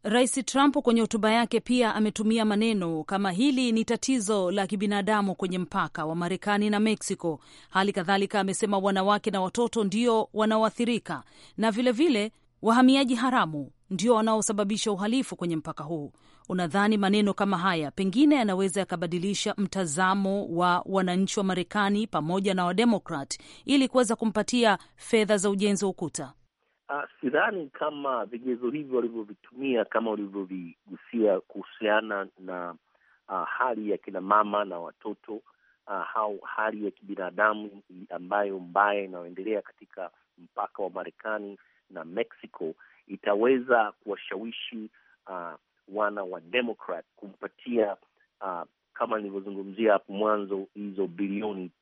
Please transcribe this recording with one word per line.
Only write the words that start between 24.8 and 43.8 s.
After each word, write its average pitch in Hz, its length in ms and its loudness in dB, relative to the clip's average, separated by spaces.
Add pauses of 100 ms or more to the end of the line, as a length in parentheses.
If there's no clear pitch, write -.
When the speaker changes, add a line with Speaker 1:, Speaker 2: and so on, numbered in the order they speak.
Speaker 1:
fedha 214 400 2
za 202 140 2
ujenzi 202 340 2
wa 190 60 0
ukuta? 151 420 -8 (560)
Speaker 2:
Ah, 143 180 -4 (140)
sidhani 170 480 0
kama 143 560 -4
vigezo 120 460 -4
hivyo 139 260 -4
walivyovitumia 117 880 -2
kama 113 260 -2
ulivyovigusia 95 1300 -4
kuhusiana 104 840 -4 (120)
na, 90 360 -10 (540)
ah, 92 160 -2
hali 110 460 -4
ya 90 80 0
kina 95 220 -8
mama 104 440 2
na 90 140 -8
watoto, 104 640 -12 (460)
ah, 98 280 -6
au 107 240 -2
hali 110 460 -4
ya 98 60 -2
kibinadamu 101 920 -4 (280)
ambayo 95 480 -2
mbaya 98 460 2
inayoendelea 92 580 -6
katika - 480 -16 (280)
mpaka 98 440 -10
wa 92 80 -4
Marekani 101 680 -10 (320)
na 87 140 -14
Mexico 87 680 -8 (340)
itaweza 113 840 2